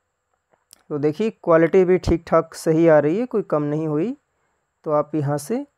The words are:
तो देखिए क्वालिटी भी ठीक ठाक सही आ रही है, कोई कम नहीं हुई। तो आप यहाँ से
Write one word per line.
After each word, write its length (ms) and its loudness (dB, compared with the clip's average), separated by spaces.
तो 80 -6
देखिए 340 -2
क्वालिटी 520 2
भी 160 2
ठीक 260 -2
ठाक 300 0
सही 320 2
आ 100 6
रही 200 0
है, 80 -6
कोई 180 -4
कम 200 -4
नहीं 240 -4
हुई। 280 -4
तो 80 -6
आप 220 -2
यहाँ 240 -2
से 260 -8